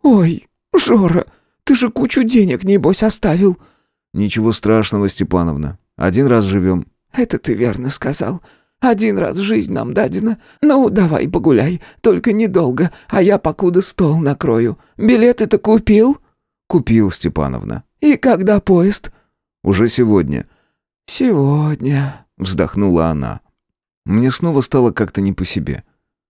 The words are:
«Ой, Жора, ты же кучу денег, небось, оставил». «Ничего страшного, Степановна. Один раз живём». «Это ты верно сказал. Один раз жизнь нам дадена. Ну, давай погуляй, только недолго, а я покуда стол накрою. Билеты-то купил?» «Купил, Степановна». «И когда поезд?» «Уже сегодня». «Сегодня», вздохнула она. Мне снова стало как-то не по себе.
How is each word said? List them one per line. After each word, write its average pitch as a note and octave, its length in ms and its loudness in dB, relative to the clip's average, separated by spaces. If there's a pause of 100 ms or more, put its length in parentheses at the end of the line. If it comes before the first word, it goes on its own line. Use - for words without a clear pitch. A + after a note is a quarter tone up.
«Ой, G3 460 2 (280)
Жора, F#3+ 520 2 (380)
ты C#4 100 4
же A#3 160 -2
кучу B3+ 320 -2
денег, G#3 400 2
небось, F#3+ 400 2
оставил». F#3 560 0 (560)
«Ничего G#2+ 360 0
страшного, G#2 560 0
Степановна. E2+ 720 -4 (200)
Один G2 280 0
раз A#2 200 2
живём». F#2 420 0 (260)
«Это A#3+ 240 -2
ты - 160 -4
верно A#2+ 380 -2
сказал. C#3 500 -6 (380)
Один G#3+ 400 0
раз E3+ 180 -4
жизнь G3+ 340 -4
нам A#2+ 220 -6
дадена. G#3+ 460 -2 (240)
Ну, C4+ 260 4
давай F3 400 0
погуляй, D#3+ 500 0 (220)
только G#3+ 320 0
недолго, F3+ 560 0 (180)
а F#3+ 140 0
я G3 160 4
покуда F3 460 -2
стол D#3 340 0
накрою. A#2+ 640 -2 (180)
Билеты-то A3+ 640 2
купил?» A3 580 2 (540)
«Купил, A2+ 400 2
Степановна». B1+ 720 -6 (160)
«И D4 160 2
когда G#3 440 2
поезд?» F#3 520 0 (500)
«Уже G2+ 280 2
сегодня». F2+ 580 0 (580)
«Сегодня», C#3+ 1200 -2 (120)
вздохнула F#2 720 0
она. C#2 340 -6 (640)
Мне A#2 260 0
снова D3 300 -2
стало B2 300 2
как-то G#2 280 -4
не G2 140 -2
по F#2 100 -6
себе. D2 400 -6 (460)